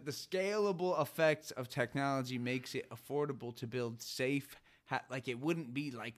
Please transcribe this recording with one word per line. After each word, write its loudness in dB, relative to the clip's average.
the -4
scalable 2
effects 4
of -6
technology 2
makes -2
it -4
affordable -4
to -6
build -2
safe -2
ha-, 0
like, -6
it -2
wouldn't -2
be -4
like -8